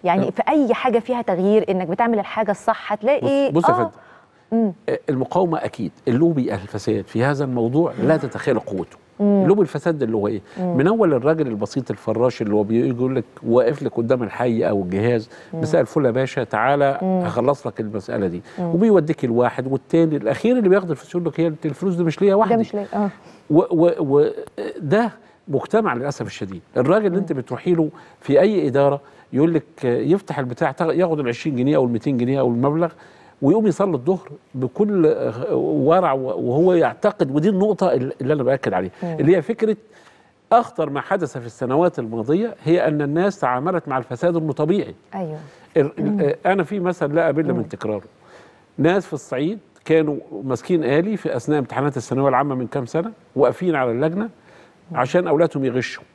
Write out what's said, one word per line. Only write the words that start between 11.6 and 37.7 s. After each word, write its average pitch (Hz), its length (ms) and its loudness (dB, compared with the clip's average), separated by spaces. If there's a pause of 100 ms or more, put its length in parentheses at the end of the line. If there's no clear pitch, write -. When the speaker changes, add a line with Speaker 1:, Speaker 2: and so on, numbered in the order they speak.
Speaker 2:
الفراش 113 500 -2
اللي 104 140 -2
هو 104 80 4
بيجي 117 260 0
يقول 127 260 -2
لك 120 80 -2 (240)
واقف 120 360 2
لك 123 100 -4
قدام 120 300 0
الحي 113 460 -2
أو 101 120 0
الجهاز: 107 480 -2 (240)
Speaker 1:
مم. 160 80 -6
Speaker 2:
"مساء 156 200 0
الفل 135 240 0
يا 120 60 2
باشا، 127 320 -2
تعالى 139 580 0
Speaker 1:
مم. 185 240 0
Speaker 2:
هخلص 120 420 -2
لك - 120 -10
المسألة 107 480 -4
دي". 87 140 -6 (180)
Speaker 1:
مم. 180 60 -4
Speaker 2:
وبيوديك 170 600 2
الواحد 120 460 0
والتاني، 160 460 0
الأخير 214 400 0
اللي 208 120 2
بياخد 190 200 2
الفلوس - 260 -8
يقول 175 120 -2
لك: 151 120 -6
"هي 165 80 2 (180)
الفلوس 175 300 -2
دي 175 80 0
مش 165 180 -2
ليا 196 140 4
وحدي". 214 180 4
Speaker 1:
ده 226 60 2
مش 226 160 -4
ليا، 202 180 -6
آه. 202 160 0 (400)
Speaker 2:
و-، 165 360 4
و-، 175 140 4
و-، 147 300 4 (520)
ده 202 300 0 (360)
مجتمع 165 460 0
للأسف 123 320 -6
الشديد. 95 360 -10 (160)
الراجل 180 280 2
اللي 180 120 0
Speaker 1:
مم. 202 40 0
Speaker 2:
أنت 170 120 -4
بتروحي 165 400 -4
له 160 160 2 (300)
في 139 220 2
أي 185 260 2
إدارة 139 340 2 (320)
يقول 156 200 4
لك، 156 100 0 (200)
يفتح 135 560 0
البتاع، 127 320 -2
تاخ-، 160 220 -2
ياخد 165 260 2
ال 135 80 -2
عشرين 127 280 -4
جنيه 135 200 2
أو 135 100 4
ال 123 40 0
ميتين 120 280 -2
جنيه 127 220 0
أو 127 80 2
المبلغ، 147 440 0 (500)
ويقوم 208 260 4
يصلي 185 260 0
الظهر 147 360 -2 (260)
بكل 160 600 2 (360)
ورع، 151 600 2
و-، 123 360 -4
وهو 170 240 4
يعتقد، 156 580 0
ودي 151 180 2
النقطة 190 440 2